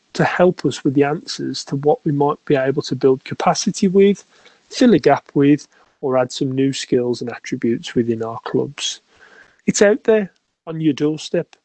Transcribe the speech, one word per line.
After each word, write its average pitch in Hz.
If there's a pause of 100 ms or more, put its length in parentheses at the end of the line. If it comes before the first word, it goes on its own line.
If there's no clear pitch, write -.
(120)
to 170
help 180
us -
with 139
the 143
answers 139
to -
what 143
we 160
might 143
be 147
able 139
to -
build 131
capacity -
with, 196 (460)
fill 247
a 156
gap -
with, 143 (340)
or 131
add 127
some 135
new 135
skills 123
and 120
attributes 123
within 117
our 113
clubs. - (680)
It's -
out 208
there 214 (360)
on 160
your 156
doorstep, 156